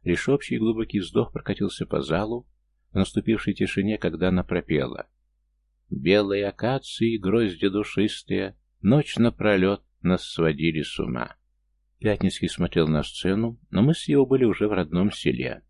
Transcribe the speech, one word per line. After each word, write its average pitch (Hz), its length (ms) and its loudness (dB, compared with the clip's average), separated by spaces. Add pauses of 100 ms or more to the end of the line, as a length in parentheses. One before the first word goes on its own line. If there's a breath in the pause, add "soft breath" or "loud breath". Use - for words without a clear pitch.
Лишь - 260 0
общий 135 300 0
глубокий 110 420 0
вздох 101 320 -2
прокатился - 540 -4
по 71 160 -2
залу. 104 440 -2 (440)
В - 60 -6
наступившей 101 580 0
тишине, 101 420 0
когда 87 320 -2
она 92 160 2
пропела: 76 640 -4 (800)
"Белые 98 580 2
акации, 113 720 -2
грозди 98 520 0
душистые, 98 840 -2 (280)
ночь 131 340 2
напролет 101 680 2 (200)
нас 90 260 0
сводили 78 540 0
с - 160 -8
ума". 62 380 -6 (640)
Пятницкий 98 520 0
смотрел 85 380 0
на 78 140 2
сцену, 113 560 -2 (120)
но 92 100 0
мысли 151 320 2
его 139 140 6
были 127 180 4
уже 104 240 2
в 107 40 0
родном 90 380 0
селе. - 600 -4